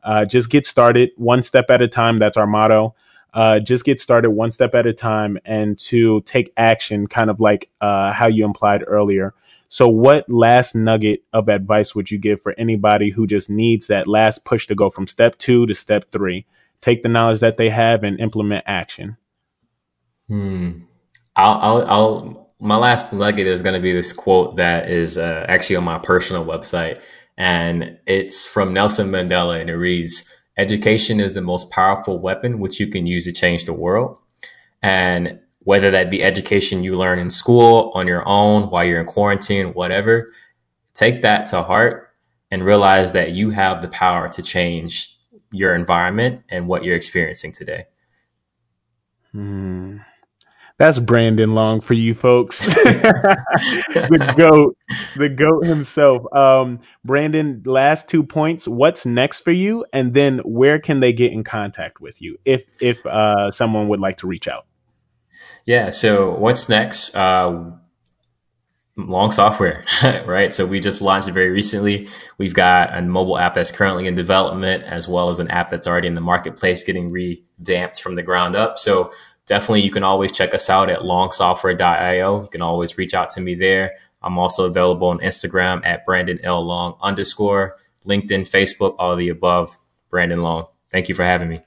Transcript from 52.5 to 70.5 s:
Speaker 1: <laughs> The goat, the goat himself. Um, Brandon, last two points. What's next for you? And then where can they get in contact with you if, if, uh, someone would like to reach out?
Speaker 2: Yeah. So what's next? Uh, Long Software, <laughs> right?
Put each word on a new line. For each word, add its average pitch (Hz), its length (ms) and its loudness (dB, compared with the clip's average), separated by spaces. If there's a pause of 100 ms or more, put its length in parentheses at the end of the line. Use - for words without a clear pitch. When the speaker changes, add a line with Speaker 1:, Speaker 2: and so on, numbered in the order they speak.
Speaker 1:
<laughs> 427 180 4 (1200)
The 139 280 4
goat, 151 400 6 (400)
the 143 120 0
goat 151 380 0
himself. 143 680 2
Um, 131 460 4 (240)
Brandon, 147 600 -2
last 135 440 2
two 160 140 2
points. 160 460 -4
What's 127 380 0
next 123 340 -2
for 170 120 -2
you? 202 400 -2
And 127 220 -2
then 139 260 2
where 135 380 2
can 139 220 -2
they 123 120 4
get 120 200 0
in 110 120 -8
contact 101 560 -10
with 78 220 -20
you 85 220 -14
if, 131 180 0 (180)
if, 123 260 -2
uh, 104 440 0
someone 107 380 -2
would 101 120 -2
like 95 180 -4
to - 80 -12
reach 90 220 -10
out? - 180 -12 (960)
Speaker 2:
Yeah. 117 260 2
So 98 440 2
what's 113 340 0
next? 107 480 2
Uh, 90 560 0 (1200)
Long 92 340 -2
Software, 101 540 2 (200)
<laughs> 107 220 0
right? 92 260 0